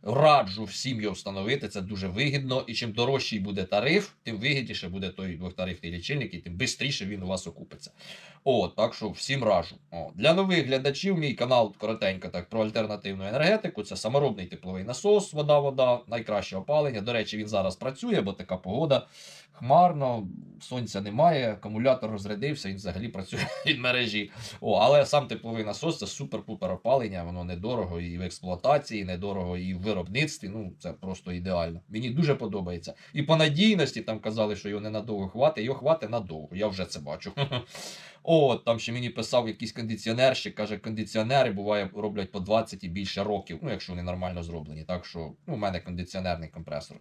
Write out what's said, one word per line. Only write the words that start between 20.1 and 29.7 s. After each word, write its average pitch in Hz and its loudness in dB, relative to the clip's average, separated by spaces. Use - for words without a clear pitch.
сонця 117 -6
немає, 123 4
акумулятор 110 0
розрядився, 104 -4
він 95 -6
взагалі 104 -6
працює 98 -8
<laughs> - -6
від 147 2
мережі. 117 0
О, 110 0
але 131 8
сам 143 2
тепловий 113 -6
насос — 104 -2
це 101 -6
супер-пупер 110 -6
опалення, 104 0
воно 87 -6
недорого 90 -4
і 87 -6
в 87 -4
експлуатації, 92 0
недорого 90 -4
і 92 -4